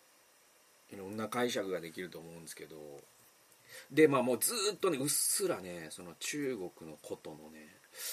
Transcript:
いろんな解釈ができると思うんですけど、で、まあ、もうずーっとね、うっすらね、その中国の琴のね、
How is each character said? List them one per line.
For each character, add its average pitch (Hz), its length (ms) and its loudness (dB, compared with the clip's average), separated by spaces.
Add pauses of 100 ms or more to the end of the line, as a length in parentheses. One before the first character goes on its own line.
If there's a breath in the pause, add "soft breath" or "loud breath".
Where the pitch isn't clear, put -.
(920)
い 101 60 -10
ろ 95 100 -8
ん 104 100 -6
な 110 100 -2
解 123 220 2
釈 101 220 0
が 87 80 0
で 82 120 -8
き 92 100 -8
る 90 80 -6
と 78 100 -12
思 82 100 -14
う 82 40 -14
ん 82 80 -14
で 78 60 -14
す - 80 -12
け 80 100 -12
ど、 78 100 -16 (1160 loud breath)
で、 147 160 12
ま 139 120 6
あ、 120 40 4
も 123 100 4
う 113 60 2
ず - 140 2
ー 208 220 0
っ - 20 -10
と 190 120 2
ね、 147 80 2
う 135 80 0
っ 147 40 2
す - 380 2
ら 190 140 0
ね、 90 280 -10
そ 92 140 -12
の 85 160 -12
中 139 380 -2
国 82 320 -8
の 76 120 -14
琴 - 300 -10
の 76 200 -16
ね、 78 260 -20 (360 loud breath)